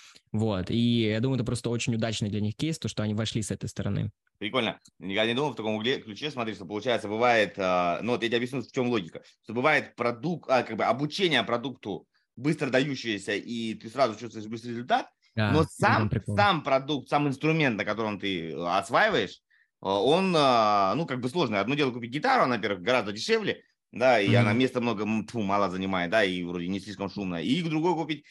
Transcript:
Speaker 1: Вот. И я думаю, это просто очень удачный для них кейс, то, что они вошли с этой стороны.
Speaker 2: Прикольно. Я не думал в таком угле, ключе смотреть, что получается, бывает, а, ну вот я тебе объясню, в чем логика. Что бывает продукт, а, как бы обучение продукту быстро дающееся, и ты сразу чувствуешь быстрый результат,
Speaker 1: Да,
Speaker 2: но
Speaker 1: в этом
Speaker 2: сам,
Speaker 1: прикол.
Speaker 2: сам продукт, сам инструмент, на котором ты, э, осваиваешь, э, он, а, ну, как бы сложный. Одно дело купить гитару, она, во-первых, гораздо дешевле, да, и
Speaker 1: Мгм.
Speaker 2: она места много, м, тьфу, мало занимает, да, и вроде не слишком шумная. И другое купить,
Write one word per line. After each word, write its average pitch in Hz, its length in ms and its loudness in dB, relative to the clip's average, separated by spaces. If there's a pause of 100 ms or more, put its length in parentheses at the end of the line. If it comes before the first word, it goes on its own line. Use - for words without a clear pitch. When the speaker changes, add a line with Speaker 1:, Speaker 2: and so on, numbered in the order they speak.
(340)
Speaker 1:
Вот. 107 380 0
И 117 380 2
я 110 120 0
думаю, 131 160 0
это 117 80 -2
просто 117 260 -4
очень 120 240 -2
удачный 110 340 -2
для 104 120 -2
них 107 160 -2
кейс, 156 220 -2
то, 113 100 -6
что - 140 -4
они 107 120 -2
вошли 110 280 -2
с - 80 -6
этой - 180 -6
стороны. 101 420 -4 (300)
Speaker 2:
Прикольно. 107 380 -2 (200)
Я 98 260 0
не 117 80 0
думал 139 200 -2
в - 20 -12
таком 107 200 -2
угле, 113 260 -2
ключе 113 280 -10
смотреть, 113 280 -6
что 95 80 -12
получается, 104 420 -2
бывает, 110 500 4
а, 90 440 2
ну 117 120 -2
вот 104 100 -2
я 117 40 -2
тебе 117 100 0
объясню, 123 240 -4
в - 100 -16
чем 123 180 0
логика. 98 340 -4 (200)
Что 110 100 -12
бывает 131 420 2
продукт, 120 540 -4
а, 127 140 4
как 113 140 -8
бы 104 60 0
обучение 139 600 0
продукту 117 640 -6 (280)
быстро 143 340 -2
дающееся, 117 640 0
и 113 420 -4
ты 110 140 -14
сразу 113 300 0
чувствуешь 107 280 -12
быстрый 113 240 -10
результат, 127 360 -2 (280)
Speaker 1:
Да, 110 120 2
Speaker 2:
но 151 160 4 (140)
Speaker 1:
в 202 120 4
этом 110 200 2
Speaker 2:
сам, - 0 -
Speaker 1:
прикол. 202 360 2
Speaker 2:
сам 175 180 2
продукт, 135 440 0
сам 147 220 2
инструмент, 147 480 2
на 101 80 -2
котором 107 340 -2
ты, 90 320 -4
э, 71 40 -8 (220)
осваиваешь, 147 600 2
э, - 500 -14
он, 143 480 4
а, 107 600 4
ну, 160 100 -2
как 123 160 -6
бы 123 80 -4
сложный. 123 320 0
Одно 117 140 0
дело 143 160 0
купить 117 200 -10
гитару, 233 320 2
она, 127 140 2
во-первых, 98 240 -4
гораздо 117 320 2
дешевле, 208 500 -2 (300)
да, 123 260 4
и 101 140 4
Speaker 1:
Мгм. - 0 -
Speaker 2:
она 101 200 4
места 127 280 2
много, 113 220 -2
м, 107 220 0
тьфу, 113 180 -6
мало 98 260 2
занимает, 92 420 -2
да, 110 140 4
и 92 180 -2
вроде 87 240 -4
не 95 140 -4
слишком 98 280 -6
шумная. 92 320 -4
И 127 200 0
другое 160 340 0
купить, 151 360 -6